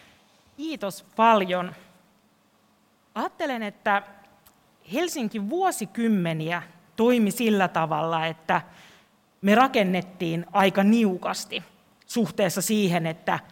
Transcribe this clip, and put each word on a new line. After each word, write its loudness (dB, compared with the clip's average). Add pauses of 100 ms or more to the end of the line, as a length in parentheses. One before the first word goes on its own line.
(580)
Kiitos -10 (100)
paljon. 2 (1400)
Ajattelen, -6
että -2 (920)
Helsinki -4
vuosikymmeniä -2 (320)
toimi 2
sillä 2
tavalla, -2
että -2 (800)
me 4
rakennettiin 0
aika 4
niukasti 0 (420)
suhteessa -2
siihen, 0
että -4 (120)